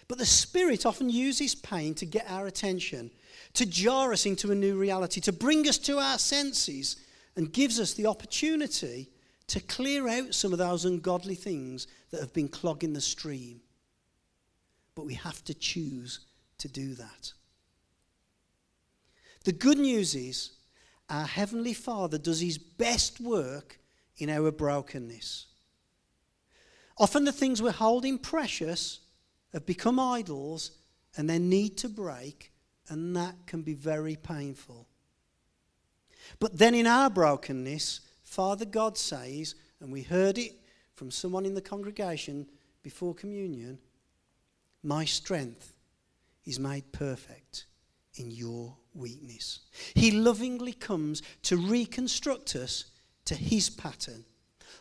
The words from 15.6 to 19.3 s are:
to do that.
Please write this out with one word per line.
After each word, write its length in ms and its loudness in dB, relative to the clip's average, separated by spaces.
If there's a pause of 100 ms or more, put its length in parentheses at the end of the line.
to 100 -8
do 280 -6
that. 380 -16 (2000)